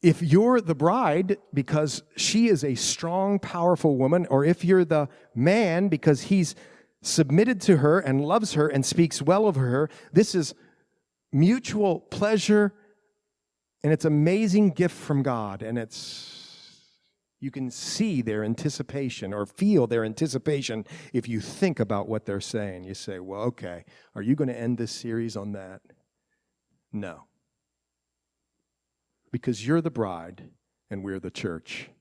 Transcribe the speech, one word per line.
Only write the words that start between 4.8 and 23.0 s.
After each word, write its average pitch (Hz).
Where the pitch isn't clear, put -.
the 151
man, 185
because 151
he's 185
submitted 180
to 185
her 147
and 139
loves 202
her 147
and 135
speaks -
well 185
of 180
her, 131
this 202
is 160
mutual 202
pleasure, 208
and 151
it's 156
amazing 185
gift 175
from 143
God, 110
and 110
it's, -
you 135
can 131
see 185
their 110
anticipation 123
or 104
feel 190
their 117
anticipation 127
if 123
you 113
think 147
about 101
what 107
they're 98
saying. 98
You 95
say, 95